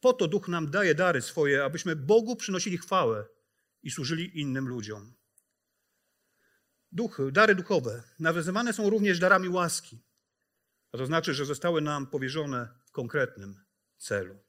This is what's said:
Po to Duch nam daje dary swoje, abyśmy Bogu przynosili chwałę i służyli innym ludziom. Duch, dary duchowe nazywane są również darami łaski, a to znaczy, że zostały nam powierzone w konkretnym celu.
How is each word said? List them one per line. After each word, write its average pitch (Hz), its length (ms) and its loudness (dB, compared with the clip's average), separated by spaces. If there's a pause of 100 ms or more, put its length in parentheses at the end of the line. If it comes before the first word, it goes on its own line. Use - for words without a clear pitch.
Po 247 120 4
to 240 160 0
Duch 196 200 -2
nam 165 220 -4
daje 175 240 2
dary 170 280 2
swoje, 139 420 2
abyśmy 156 320 -4
Bogu 214 400 2
przynosili 185 420 -4
chwałę 117 480 0 (560)
i 147 80 -10
służyli 160 500 -6
innym 135 280 -4
ludziom. 107 460 -10 (1800)
Duch, 214 260 -4 (140)
dary 208 220 8
duchowe 131 480 -2 (160)
nazywane 175 540 0
są 208 180 2
również 202 280 2
darami 185 300 4
łaski, - 540 -4 (920)
a 117 60 -10
to 131 80 -4
znaczy, 165 280 0
że 139 100 -2
zostały 156 360 -2
nam 147 260 -4
powierzone 135 640 -4 (180)
w - 40 -20
konkretnym 117 720 -4 (360)
celu. 98 420 -6 (100)